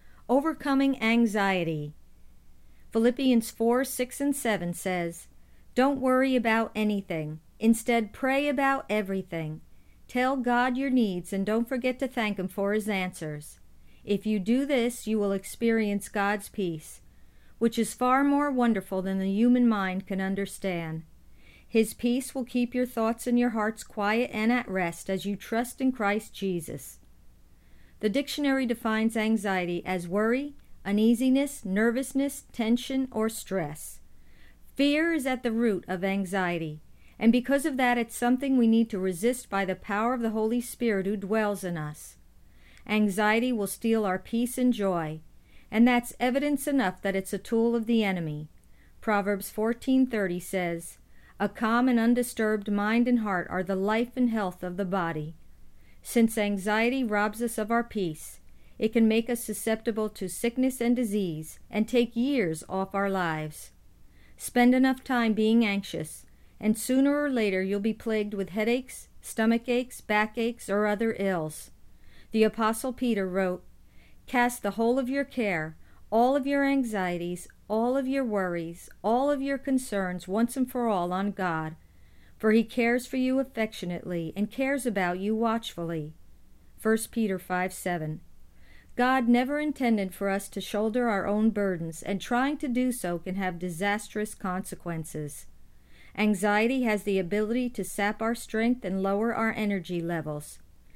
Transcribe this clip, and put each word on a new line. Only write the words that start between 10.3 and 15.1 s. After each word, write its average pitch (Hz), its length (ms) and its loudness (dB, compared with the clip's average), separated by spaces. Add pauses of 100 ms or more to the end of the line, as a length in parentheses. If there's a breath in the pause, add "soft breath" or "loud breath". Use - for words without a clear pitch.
God 247 400 2
your 277 140 0
needs 202 420 2
and 196 140 0
don't 226 220 0
forget 254 320 -2
to 269 80 -2
thank 214 280 -2
Him 185 120 -2
for 202 240 -2
His 214 160 0
answers. 180 720 -4 (440 soft breath)
If 202 220 0
you 214 140 2
do 240 260 2
this, 247 400 0
you 214 140 0